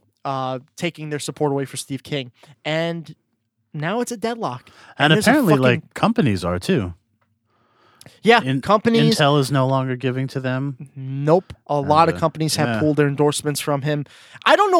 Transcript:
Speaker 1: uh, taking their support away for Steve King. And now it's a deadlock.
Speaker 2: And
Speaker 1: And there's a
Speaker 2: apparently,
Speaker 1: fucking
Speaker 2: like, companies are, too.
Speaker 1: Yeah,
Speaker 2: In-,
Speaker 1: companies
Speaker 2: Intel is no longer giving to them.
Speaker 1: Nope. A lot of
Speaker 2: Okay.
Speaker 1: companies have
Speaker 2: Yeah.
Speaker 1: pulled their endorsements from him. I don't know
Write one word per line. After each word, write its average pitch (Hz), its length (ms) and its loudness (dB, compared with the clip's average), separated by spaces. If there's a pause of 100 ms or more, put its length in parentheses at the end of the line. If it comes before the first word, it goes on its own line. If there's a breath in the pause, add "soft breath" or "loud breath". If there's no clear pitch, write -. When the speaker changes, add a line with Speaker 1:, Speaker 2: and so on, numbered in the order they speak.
(240)
Speaker 1:
uh, 131 360 -6 (160)
taking 156 340 -8
their 147 100 -6
support 147 320 -2
away 139 140 -2
for 131 120 -12
Steve - 260 -10
King. 131 280 -8 (320 soft breath)
And 160 500 -4 (600)
now 165 280 -4
it's 240 100 -4
a 240 60 -8
deadlock. 208 520 -6 (280 soft breath)
Speaker 2:
And 147 140 2
Speaker 1:
And - 20 6
there's 208 140 2
a 220 40 8
Speaker 2:
apparently, 254 220 4
Speaker 1:
fucking 131 100 4
Speaker 2:
like, 127 300 0
companies 147 520 2
are, 87 140 -2
too. 98 340 -2 (1300 soft breath)
Speaker 1:
Yeah, 226 220 4
Speaker 2:
In-, 131 180 -2
Speaker 1:
companies 220 580 2
Speaker 2:
Intel 147 200 4
is 131 120 0
no 135 160 2
longer 131 280 0
giving 131 340 -2
to 139 100 -8
them. 131 560 -6
Speaker 1:
Nope. 139 580 0 (140)
A 147 140 -2
lot 151 260 4
of 160 80 0
Speaker 2:
Okay. - 40 -10
Speaker 1:
companies 156 360 -2
have 147 120 0
Speaker 2:
Yeah. 113 120 -2
Speaker 1:
pulled 151 180 2
their 147 100 2
endorsements 143 520 -2
from 143 220 -2
him. 147 240 -4 (400 loud breath)
I 285 100 6
don't 392 160 4
know 359 80 6